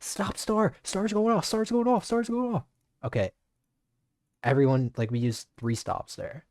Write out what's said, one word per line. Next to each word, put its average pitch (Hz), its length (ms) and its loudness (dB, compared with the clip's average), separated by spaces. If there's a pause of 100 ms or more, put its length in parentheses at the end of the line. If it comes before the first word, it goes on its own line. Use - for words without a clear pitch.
Stop, - 360 -6
Star! - 460 0
Star's 202 300 -2
going 214 220 2
off! 190 100 2
Star's 220 260 -2
going 240 180 2
off! 247 160 2
Star's 233 240 0
going 240 260 -2
off! 147 100 -2 (380)
Okay. 107 300 -2 (1080)
Everyone, 131 540 4
like, 117 140 0
we 120 80 -2
used 120 280 -2 (120)
three 117 160 -2
stops - 420 -6
there. - 340 -10